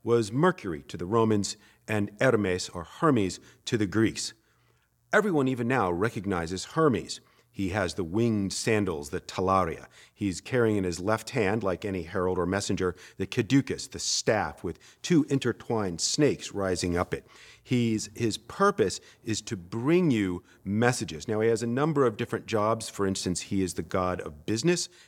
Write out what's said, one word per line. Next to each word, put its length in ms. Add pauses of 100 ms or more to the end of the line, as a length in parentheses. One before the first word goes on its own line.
was 300
Mercury 560
to 80
the 100
Romans 500 (300)
and 240 (100)
Hermes, 500
or 120
Hermes, 560 (280)
to 120
the 80
Greeks. 460 (800)
Everyone 340
even 220
now 240
recognizes 720
Hermes. 560 (320)
He 180
has 240
the 100
winged 480
sandals, 560
the 120
talaria. 680 (260)
He's 300
carrying 340
in 80
his 160
left 300
hand, 320
like 240
any 160
herald 340
or 80
messenger, 500 (220)
the 100
caduceus, 600
the 120
staff 640
with 160 (220)
two 300
intertwined 720
snakes 500
rising 460
up 160
it. 120 (360)
He's, 520
his 240
purpose 640 (240)
is 180
to 140
bring 560
you 320 (200)
messages. 600
Now, 140
he 80
has 160
a 20
number 400
of 100
different 300
jobs. 420
For 180
instance, 340
he 200
is 140
the 80
god 380
of 260
business 420 (200)